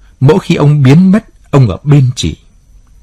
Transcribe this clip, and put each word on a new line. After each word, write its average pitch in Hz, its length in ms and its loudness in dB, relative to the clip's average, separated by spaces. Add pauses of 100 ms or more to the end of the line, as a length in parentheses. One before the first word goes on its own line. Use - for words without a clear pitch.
(200)
Mỗi 143 180 2
khi 175 160 -4
ông 147 280 0
biến 170 300 2
mất, 220 120 -2 (260)
ông 131 200 0
ở 85 140 -8
bên 139 320 0
chị. - 200 -8 (680)